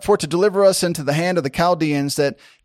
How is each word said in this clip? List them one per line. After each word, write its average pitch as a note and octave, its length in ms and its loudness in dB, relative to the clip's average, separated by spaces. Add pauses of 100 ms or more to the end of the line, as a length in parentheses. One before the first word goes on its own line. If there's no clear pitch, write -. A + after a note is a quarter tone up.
for G3+ 160 2
to E3+ 100 -4
deliver F#3+ 380 2
us F#3+ 180 4
into E3+ 200 -4
the C#3 100 -2
hand F3 240 0
of D#3+ 60 -2
the C#3 60 -4
Chaldeans, D3+ 640 -2
that C#3 220 -2 (280)